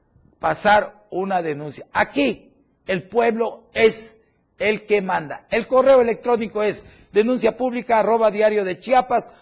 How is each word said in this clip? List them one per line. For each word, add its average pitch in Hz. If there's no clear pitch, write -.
pasar 202
una 185
denuncia. 151
Aquí 240
el 190
pueblo 226
es -
el 208
que 208
manda. 170
El 226
correo 262
electrónico 226
es 196
denuncia 220
pública 240
arroba 214
diario 208
de 185
chiapas 247